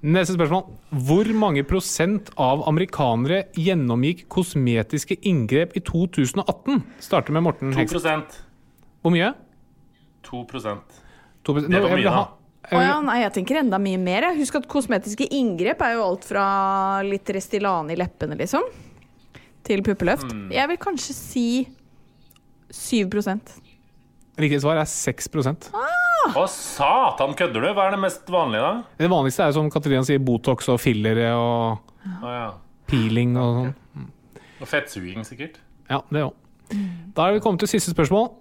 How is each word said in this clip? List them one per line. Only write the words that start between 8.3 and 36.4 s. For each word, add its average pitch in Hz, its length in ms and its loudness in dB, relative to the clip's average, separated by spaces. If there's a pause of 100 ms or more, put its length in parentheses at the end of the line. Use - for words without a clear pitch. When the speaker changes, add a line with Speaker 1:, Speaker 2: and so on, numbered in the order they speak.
Speaker 1:
Hvor 170 140 4
mye? 196 160 2 (960)
Speaker 2:
To 123 180 -10
prosent. 107 540 -10 (440)
Speaker 1:
To 143 120 0
prosent. 151 160 0
Speaker 2:
Det - 20 4
Speaker 1:
Nå, 196 80 4
Speaker 2:
var 175 80 2
Speaker 1:
jeg 185 60 2
vil 190 80 2
Speaker 2:
mye, 185 100 4
Speaker 1:
ha, - 80 2
Speaker 2:
da. - 460 -12
Speaker 1:
jeg 175 80 0
vil - 20 6
Speaker 3:
Å - 80 6
ja, 285 80 2 (140)
nei, 233 160 2
jeg 202 100 -2
tenker 233 300 0
enda 196 180 2
mye 190 160 0
mer. 185 360 0
Husk 302 260 -2
at - 100 -12
kosmetiske 214 560 -2 (140)
inngrep 214 420 0
er 233 160 0
jo 214 80 0
alt 185 220 -4
fra 202 180 0 (560)
litt 196 320 -4
Restylane 185 640 -2
i - 20 -6
leppene, 156 400 -6
liksom, 302 300 0 (1000)
til 202 160 0
puppeløft. 185 480 0
Speaker 2:
Hmm. 101 240 -10
Speaker 3:
Jeg 277 160 2
vil 349 160 -4
kanskje 294 320 -6
si 240 300 -2 (1200)
syv 208 400 -2
prosent. 208 460 -4 (840)
Speaker 1:
Riktig 143 220 2
svar 151 160 2
er 156 140 0
seks - 420 -6
prosent. 147 400 -2
Speaker 3:
Ah! 508 200 -2 (340)
Speaker 2:
Å, 175 240 2
satan, 147 880 0
kødder 180 240 0
du? - 80 2
Hva 196 160 2
er 196 80 2
det 196 80 -2
mest - 260 -4
vanlige, 135 320 2
da? 196 380 -2
Speaker 1:
Det 165 100 2
vanligste 156 360 2
er 147 80 4
jo, - 80 0
som 151 100 2
Katarina 143 340 2
sier, 139 140 4
Botox 127 500 0
og 123 140 2
fillere 113 460 2 (100)
og 117 560 0 (240)
Speaker 2:
Å, 120 160 -10
ja. 117 140 -8 (420)
Speaker 1:
peeling 120 480 2
og 120 220 0
sånn. 135 480 -8 (500)
Speaker 2:
Og 131 100 -14
fettsuging, 104 560 -6
sikkert. 139 360 -16 (260)
Speaker 1:
Ja, 135 140 -2 (100)
det 147 160 -2
også. - 560 -10 (320)